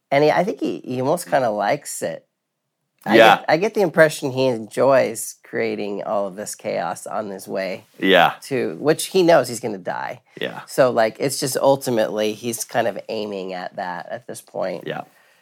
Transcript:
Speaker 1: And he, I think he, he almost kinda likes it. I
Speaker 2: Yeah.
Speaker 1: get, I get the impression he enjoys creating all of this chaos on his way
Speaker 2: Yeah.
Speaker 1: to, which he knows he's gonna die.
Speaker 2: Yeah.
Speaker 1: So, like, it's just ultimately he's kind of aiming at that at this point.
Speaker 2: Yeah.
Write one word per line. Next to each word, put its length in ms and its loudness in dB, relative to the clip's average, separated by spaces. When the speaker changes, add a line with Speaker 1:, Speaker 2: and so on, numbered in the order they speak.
Speaker 1:
And 100 4
he, 80 6
I 140 2
think 160 -6
he, 240 -4
he 160 -6
almost 280 -2
kinda 220 2
likes 500 -4
it. 260 -8
I 120 4
Speaker 2:
Yeah. 220 10
Speaker 1:
get, 100 -14
I 80 4
get 180 -2
the 60 0
impression 500 2
he 160 0
enjoys 960 0
creating 600 -6
all 240 -2
of 80 -12
this 180 -10
chaos 540 -6
on 220 -6
his 180 -12
way 360 -6
Speaker 2:
Yeah. 440 6
Speaker 1:
to, 340 -4
which 300 0
he 180 2
knows 240 6
he's 120 -8
gonna 180 -6
die. 440 -10
Speaker 2:
Yeah. 260 -8
Speaker 1:
So, 240 4
like, 280 2
it's 220 -2
just 160 -2
ultimately 760 2
he's 320 -8
kind 220 -2
of 120 -4
aiming 440 -6
at 240 -10
that 340 -8
at 180 -12
this 120 -14
point. 460 -8
Speaker 2:
Yeah. 160 -8